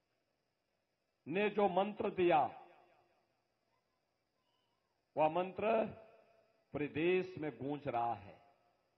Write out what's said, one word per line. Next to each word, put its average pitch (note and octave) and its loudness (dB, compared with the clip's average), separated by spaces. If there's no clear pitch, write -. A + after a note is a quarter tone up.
ने G3 0
जो G3+ 2
मंत्र G3+ 0
दिया, E3 4
वह D#3 4
मंत्र G3+ 0
पूरे C#3+ -4
देश F3 0
में D3+ -6
गूंज C#3 -6
रहा A#2 0
है। F#2+ -14